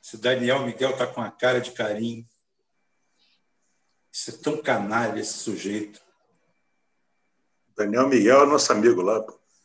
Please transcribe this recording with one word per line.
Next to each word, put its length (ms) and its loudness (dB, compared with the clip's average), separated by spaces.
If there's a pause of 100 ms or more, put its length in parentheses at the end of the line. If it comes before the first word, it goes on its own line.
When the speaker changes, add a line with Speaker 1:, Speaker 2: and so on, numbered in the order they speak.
Speaker 1:
Esse 140 -14
Daniel 480 0
Miguel 320 -2
tá 80 0
com 160 -8
a 80 -6
cara 320 0
de 100 -10
carinho. 560 -6 (1800)
Isso 200 -6
é 100 -16
tão 160 -2
canalha, 640 -2
esse 180 -6
sujeito. 640 -8 (1800)
Speaker 2:
Daniel 300 0
Miguel 360 6
é 40 8
nosso 240 2
amigo 300 4
lá, 200 0
pô. 180 -16 (260)